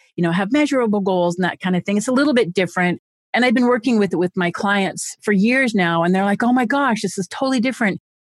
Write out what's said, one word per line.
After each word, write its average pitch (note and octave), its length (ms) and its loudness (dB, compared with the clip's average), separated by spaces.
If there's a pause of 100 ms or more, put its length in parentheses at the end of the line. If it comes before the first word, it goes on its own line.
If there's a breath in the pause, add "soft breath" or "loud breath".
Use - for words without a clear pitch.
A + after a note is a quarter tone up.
(140)
you F3 80 -4
know, E3+ 80 0
have G3 220 -2
measurable C4 480 0
goals F3+ 360 0
and F3+ 80 -2
that - 140 -4
kind F#3 160 -2
of F3 100 -2
thing. G3+ 120 -2
It's G#3 100 -2
a C4 60 -2
little C#4+ 200 2
bit A3+ 220 0
different. F3+ 480 0 (320)
And A3+ 100 2
I've B3 100 2
been B3 120 2
working A#3+ 320 2
with, F#3+ 160 0
with F3 220 -2
my F3 160 0
clients - 680 -2
for G#3+ 120 0
years A#3 420 2
now. E3+ 300 2
And F3+ 100 2
they're F#3+ 100 0
like, G3+ 200 0
"Oh A#3+ 80 2
my B3+ 120 2
gosh, B3+ 380 0
this G3 160 -6
is F#3 80 -6
totally C4 320 -2
different." A3+ 420 -2 (220)